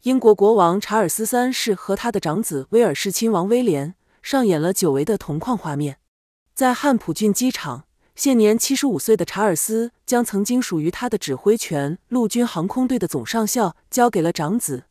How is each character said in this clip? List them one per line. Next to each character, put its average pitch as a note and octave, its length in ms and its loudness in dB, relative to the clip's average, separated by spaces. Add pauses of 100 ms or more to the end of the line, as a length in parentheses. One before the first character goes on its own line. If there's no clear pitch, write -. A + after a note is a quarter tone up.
英 B3+ 160 2
国 G#3+ 160 8
国 G#3 180 4
王 F#3 260 4
查 G#3 180 -2
尔 F#3 120 2
斯 A3 160 -4
三 B3 260 0
世 A#3 220 -2
和 F#3+ 220 -2
他 A#3 160 -6
的 F#3 80 -2
长 E3+ 240 -2
子 C#3 260 -6
威 A#3 140 4
尔 E3+ 100 2
士 G3 180 -4
亲 A3+ 200 0
王 F#3+ 180 0
威 B3 140 2
廉 D#3 320 -2 (260)
上 C4 240 0
演 E3 160 2
了 F3 100 2
久 F3 200 0
违 C#3 120 0
的 G3+ 140 0
同 D3+ 220 -6
框 A#3 180 -2
画 D3+ 180 -6
面。 C#3+ 220 -4 (560)
在 B3 220 2
汉 C#4 200 2
普 E3+ 160 -4
郡 G#3 220 0
机 B3+ 160 0
场， C#3+ 380 -10 (260)
现 C4+ 240 0
年 G#3+ 180 6
七 C4 200 -2
十 C#4+ 100 -2
五 G3 140 0
岁 A3 180 2
的 E3+ 80 -2
查 - 160 -6
尔 G3+ 140 2
斯 A3+ 360 -2 (140)
将 A#3+ 180 0
曾 G3+ 220 -2
经 B3 160 0
属 E3+ 180 -4
于 D#3+ 120 -2
他 B3 180 -6
的 G#3+ 80 -4
指 - 160 -6
挥 G#3 240 2
权 D3 400 -4 (120)
陆 A#3+ 180 0
军 A#3+ 180 0
航 F3 220 -4
空 B3+ 200 -2
队 B3 120 0
的 F3 80 -2
总 B2+ 180 -6
上 A3+ 220 -2
校 G3 280 -2 (140)
交 A#3+ 220 2
给 F3 100 0
了 E3+ 100 0
长 E3+ 280 -2
子。 B2+ 320 -6